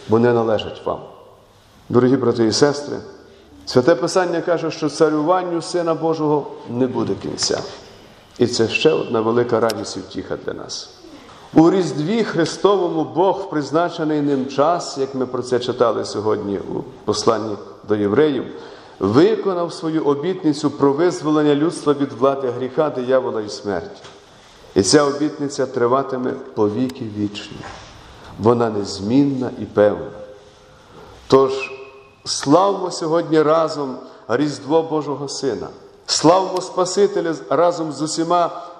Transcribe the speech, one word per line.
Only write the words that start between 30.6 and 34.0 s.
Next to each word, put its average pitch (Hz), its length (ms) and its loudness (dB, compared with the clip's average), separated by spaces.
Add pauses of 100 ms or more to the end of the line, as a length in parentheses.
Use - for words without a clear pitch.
Тож 135 440 4 (560)
славмо 180 640 2
сьогодні 160 500 0
разом 151 540 0 (320)